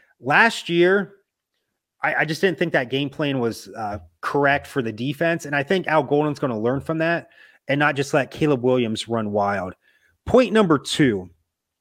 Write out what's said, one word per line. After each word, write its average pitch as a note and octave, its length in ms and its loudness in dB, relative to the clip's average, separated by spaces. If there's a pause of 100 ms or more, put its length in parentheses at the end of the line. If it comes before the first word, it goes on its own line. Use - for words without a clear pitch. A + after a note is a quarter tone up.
(200)
last F3+ 500 2
year, F3+ 460 2 (840)
I, D3+ 140 -2
I D3+ 100 0
just D3+ 160 -4
didn't F#3+ 160 0
think E3+ 160 -2
that C3 160 0
game C#3 200 -2
plan C#3+ 300 -2
was, A2+ 280 -4 (100)
uh, G#2 220 -8 (220)
correct C#3+ 440 0
for - 160 -4
the A2+ 100 -4
defense. D3 540 -4
And C#3+ 100 -8
I C#3 60 0
think F#3 260 0
Al D#3 140 2
Golden's D3 380 0
gonna A#2+ 200 -4
learn B2 200 0
from D#3+ 200 -4
that E3 300 -2 (380)
and C#3 100 0
not D3 180 2
just C#3 180 -2
let C#3 180 0
Caleb D3 320 0
Williams A#2+ 440 0
run A2 240 -2
wild. G2+ 440 -2 (500)
Point A3+ 280 4
number F3+ 260 4
two, G#2 500 0 (520)